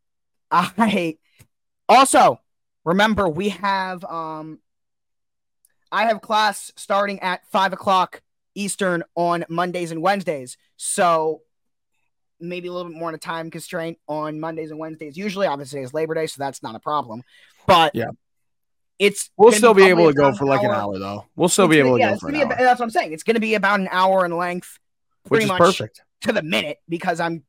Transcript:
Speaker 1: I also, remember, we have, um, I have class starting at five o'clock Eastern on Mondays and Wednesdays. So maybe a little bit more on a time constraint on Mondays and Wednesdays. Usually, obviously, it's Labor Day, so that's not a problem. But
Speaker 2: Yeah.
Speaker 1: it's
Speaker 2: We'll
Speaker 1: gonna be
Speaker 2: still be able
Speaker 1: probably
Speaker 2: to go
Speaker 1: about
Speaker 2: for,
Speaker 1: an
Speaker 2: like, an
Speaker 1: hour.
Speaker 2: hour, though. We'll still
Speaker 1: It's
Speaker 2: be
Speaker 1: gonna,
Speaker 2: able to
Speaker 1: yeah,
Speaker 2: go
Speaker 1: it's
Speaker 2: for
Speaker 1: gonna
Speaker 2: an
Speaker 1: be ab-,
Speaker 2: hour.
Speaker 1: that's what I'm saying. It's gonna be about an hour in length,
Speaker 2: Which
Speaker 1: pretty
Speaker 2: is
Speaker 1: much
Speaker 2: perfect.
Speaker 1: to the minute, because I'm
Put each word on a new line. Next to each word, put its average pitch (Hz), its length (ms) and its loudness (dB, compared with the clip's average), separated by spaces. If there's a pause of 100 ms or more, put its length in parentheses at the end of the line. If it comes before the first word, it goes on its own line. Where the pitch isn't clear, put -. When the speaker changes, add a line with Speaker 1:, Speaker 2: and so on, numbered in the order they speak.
(500)
Speaker 1:
I 185 680 0 (720)
also, 233 520 6 (440)
remember, 196 440 0
we 190 220 -4
have, 190 540 -6
um, 156 540 -12 (1300)
I 202 160 -2
have 214 140 -2
class 214 560 -4
starting 202 440 -4
at 185 300 -6
five 196 220 0
o'clock 185 500 0 (320)
Eastern 185 500 -4 (100)
on 170 340 -2
Mondays 170 440 -4
and 160 100 -6
Wednesdays. 170 540 -4 (200)
So 160 640 0 (960)
maybe 175 280 -10
a 175 40 -10
little 180 180 -10
bit 160 80 -18
more 165 100 -8
on 160 60 -8
a 156 40 -14
time 165 320 -10
constraint 165 480 -10 (100)
on 151 320 -8
Mondays 160 300 -10
and 156 100 -14
Wednesdays. 156 360 -14
Usually, 196 300 -4
obviously, 143 340 -6
it's 131 140 -10
Labor 160 200 -4
Day, 160 120 -4
so - 120 -14
that's 135 240 -8
not 113 120 -12
a 110 60 -16
problem. 131 420 -6 (440)
But 165 280 6
Speaker 2:
Yeah. 113 160 -6 (880)
Speaker 1:
it's 196 380 -2
Speaker 2:
We'll 214 140 10
Speaker 1:
gonna 214 40 6
be 208 40 2
Speaker 2:
still 220 160 6
be 190 100 8
able 185 120 6
Speaker 1:
probably 165 180 6
Speaker 2:
to - 40 -4
go 143 100 4
Speaker 1:
about 117 100 0
Speaker 2:
for, 143 60 -2
Speaker 1:
an 139 60 2
Speaker 2:
like, 135 120 2
an - 80 0
Speaker 1:
hour. - 40 -2
Speaker 2:
hour, 101 240 -4
though. 98 280 -10 (100)
We'll 175 120 2
still 190 180 4
Speaker 1:
It's 156 40 0
Speaker 2:
be 160 60 6
Speaker 1:
gonna, 135 120 6
Speaker 2:
able 123 100 4
to - 20 2
Speaker 1:
yeah, 220 80 2
Speaker 2:
go - 60 0
Speaker 1:
it's - 60 -6
Speaker 2:
for - 120 -12
Speaker 1:
gonna 294 100 -2
Speaker 2:
an 233 60 2
Speaker 1:
be 247 60 -4
ab-, 226 40 -2
Speaker 2:
hour. 254 80 2
Speaker 1:
that's 240 140 4
what 233 60 -2
I'm 233 40 -8
saying. 233 220 -4
It's 160 100 -12
gonna 226 180 0
be 220 140 -2
about 202 260 2
an 185 120 -4
hour 185 320 4
in 170 120 -4
length, 175 420 -6 (440)
Speaker 2:
Which - 60 -20
Speaker 1:
pretty - 160 2
Speaker 2:
is - 60 0
Speaker 1:
much 185 100 0
Speaker 2:
perfect. 175 420 2 (200)
Speaker 1:
to 226 100 0
the 196 100 -2
minute, 160 360 -4 (100)
because 175 320 -4
I'm 165 280 -6